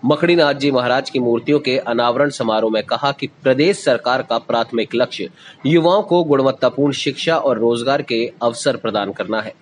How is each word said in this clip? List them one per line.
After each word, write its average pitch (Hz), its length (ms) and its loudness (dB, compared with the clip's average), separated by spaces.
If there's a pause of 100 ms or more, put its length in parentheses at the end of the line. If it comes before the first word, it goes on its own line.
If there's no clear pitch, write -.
मखणीनाथ 151 480 4
जी 139 180 0
महाराज 127 380 0
की 131 100 -4
मूर्तियों 120 400 0
के 127 180 -2
अनावरण 120 520 0
समारोह 110 420 0
में 110 120 0
कहा 131 280 -2
कि 139 160 -8 (160)
प्रदेश 147 400 2
सरकार 127 380 0
का 117 160 -2
प्राथमिक 117 580 -4
लक्ष्य 120 340 -2 (360)
युवाओं 170 360 4
को 175 220 2
गुणवत्तापूर्ण 135 720 2
शिक्षा 151 440 -2
और 123 220 0
रोजगार 120 420 0
के 117 220 -2 (180)
अवसर 120 360 -2
प्रदान 101 340 -4
करना 104 300 -6
है। 107 200 -12